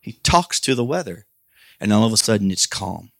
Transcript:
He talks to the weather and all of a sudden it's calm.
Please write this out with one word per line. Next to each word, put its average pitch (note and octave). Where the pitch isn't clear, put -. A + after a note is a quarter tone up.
He A2+
talks F3
to C#3
the A#2+
weather B2
and G#2
all G#2+
of A2+
a A2+
sudden G2+
it's -
calm. F#2